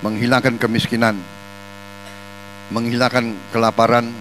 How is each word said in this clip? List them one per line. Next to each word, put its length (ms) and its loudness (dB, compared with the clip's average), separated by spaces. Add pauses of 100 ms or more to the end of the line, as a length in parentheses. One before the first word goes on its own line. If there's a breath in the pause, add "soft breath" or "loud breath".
menghilangkan 560 2
kemiskinan, 560 2 (1500)
menghilangkan 640 0 (160)
kelaparan 720 4